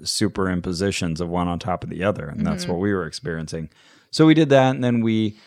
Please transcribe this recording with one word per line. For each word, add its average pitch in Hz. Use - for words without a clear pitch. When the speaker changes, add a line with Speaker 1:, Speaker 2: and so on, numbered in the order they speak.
Speaker 1:
superimpositions 92
of 87
one 87
on 87
top 87
of 87
the 82
other. -
And -
that's 87
Speaker 2:
Mm-hmm. 87
Speaker 1:
what 87
we 101
were 87
experiencing. 80
So 160
we 156
did 156
that, 131
and 127
then 120
we 110